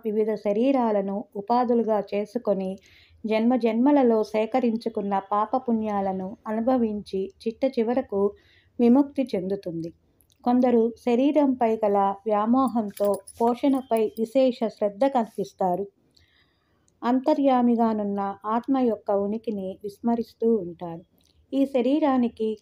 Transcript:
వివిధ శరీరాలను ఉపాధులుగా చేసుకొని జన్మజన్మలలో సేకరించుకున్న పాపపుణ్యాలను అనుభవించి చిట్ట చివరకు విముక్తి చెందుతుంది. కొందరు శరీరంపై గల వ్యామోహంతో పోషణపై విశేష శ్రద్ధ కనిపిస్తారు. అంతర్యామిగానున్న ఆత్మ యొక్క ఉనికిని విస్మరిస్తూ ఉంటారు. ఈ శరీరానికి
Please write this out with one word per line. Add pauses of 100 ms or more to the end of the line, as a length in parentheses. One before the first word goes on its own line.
వివిధ
శరీరాలను (120)
ఉపాధులుగా (120)
చేసుకొని (480)
జన్మజన్మలలో
సేకరించుకున్న
పాపపుణ్యాలను (100)
అనుభవించి (140)
చిట్ట
చివరకు (480)
విముక్తి
చెందుతుంది. (520)
కొందరు (140)
శరీరంపై
గల (120)
వ్యామోహంతో (220)
పోషణపై
విశేష
శ్రద్ధ
కనిపిస్తారు. (1160)
అంతర్యామిగానున్న (100)
ఆత్మ
యొక్క
ఉనికిని
విస్మరిస్తూ
ఉంటారు. (520)
ఈ
శరీరానికి